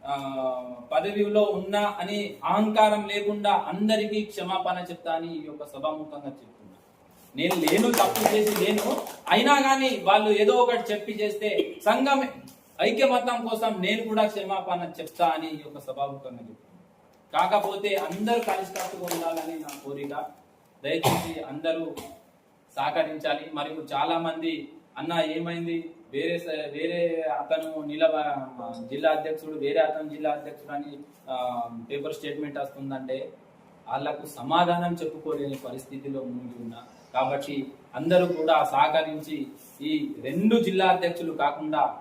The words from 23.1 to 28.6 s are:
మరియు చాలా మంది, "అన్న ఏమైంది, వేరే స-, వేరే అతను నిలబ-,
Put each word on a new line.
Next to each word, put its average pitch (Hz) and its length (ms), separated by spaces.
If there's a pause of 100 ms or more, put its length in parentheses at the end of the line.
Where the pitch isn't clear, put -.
మరియు 151 400
చాలా 160 240
మంది, 160 500 (300)
"అన్న 160 340
ఏమైంది, 170 580 (220)
వేరే 165 260
స-, 151 340
వేరే 165 500
అతను 156 600
నిలబ-, 139 1080